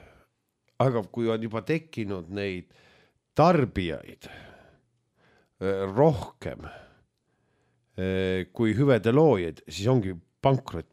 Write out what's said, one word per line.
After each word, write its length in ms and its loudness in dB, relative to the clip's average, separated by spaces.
aga 220 0
kui 160 -2
on 160 0
juba 240 -6
tekkinud 640 -6
neid 380 -6
tarbijaid, 920 0
eh, 240 -2
rohkem, 800 -2
eh, 580 -2
kui 160 2
hüvede 400 2
loojaid, 560 2
siis 240 -2
ongi 240 0
pankrot 520 0